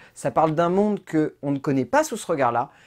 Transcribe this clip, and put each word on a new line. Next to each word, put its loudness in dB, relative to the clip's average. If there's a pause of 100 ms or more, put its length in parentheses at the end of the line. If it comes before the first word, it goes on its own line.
(140)
ça -6
parle 2
d'un 2
monde 0
que -2
on -4
ne -2
connaît 0
pas 2
sous -8
ce -14
regard-là, 0 (160)